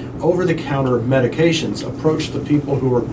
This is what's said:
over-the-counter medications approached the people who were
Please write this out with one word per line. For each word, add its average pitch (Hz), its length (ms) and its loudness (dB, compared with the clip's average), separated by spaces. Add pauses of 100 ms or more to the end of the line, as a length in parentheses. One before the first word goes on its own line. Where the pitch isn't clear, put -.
(200)
over-the-counter 147 800 0
medications 135 880 0
approached 156 460 -2
the 143 60 -4
people 143 360 0
who 127 140 0
were 120 100 2 (120)